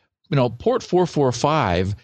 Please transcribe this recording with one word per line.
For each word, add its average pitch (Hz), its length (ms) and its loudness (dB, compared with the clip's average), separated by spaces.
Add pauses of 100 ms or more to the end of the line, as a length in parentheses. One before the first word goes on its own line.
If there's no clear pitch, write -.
(280)
you 151 80 -2
know, 123 140 2
port 233 320 -2
four 214 240 0
four 139 240 0
five 104 720 0